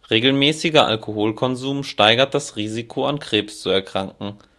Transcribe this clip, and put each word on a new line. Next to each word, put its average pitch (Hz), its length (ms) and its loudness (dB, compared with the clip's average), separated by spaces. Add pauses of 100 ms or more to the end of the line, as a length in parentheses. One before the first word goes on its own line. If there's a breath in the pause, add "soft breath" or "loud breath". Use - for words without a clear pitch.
Regelmäßiger 139 800 4
Alkoholkonsum 123 960 -2
steigert 117 500 2
das 143 220 -4
Risiko, 117 500 -6
an 147 140 -2
Krebs 104 420 -4
zu - 80 -6
erkranken. 98 640 -4 (260 soft breath)